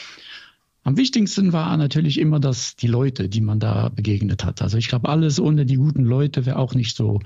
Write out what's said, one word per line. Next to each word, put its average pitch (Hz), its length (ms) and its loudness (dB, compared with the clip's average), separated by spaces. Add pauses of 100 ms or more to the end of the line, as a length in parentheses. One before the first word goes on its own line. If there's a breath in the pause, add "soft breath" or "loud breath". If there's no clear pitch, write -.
(840 loud breath)
Am 135 120 0
wichtigsten 202 560 2
war 165 240 0
natürlich 151 420 0
immer, 151 220 2
dass 135 340 -2
die - 140 -2
Leute, 123 400 0
die 110 120 -2
man 107 200 0
da 107 280 0
begegnet 101 560 -2
hat. - 180 -2
Also 113 160 0
ich 113 100 -2
glaub, 123 200 -2
alles 156 320 0
ohne 151 240 2
die 131 120 2
guten 147 260 2
Leute 131 420 0
wäre 131 140 -2
auch 127 160 -2
nicht 117 220 -2
so, 107 300 0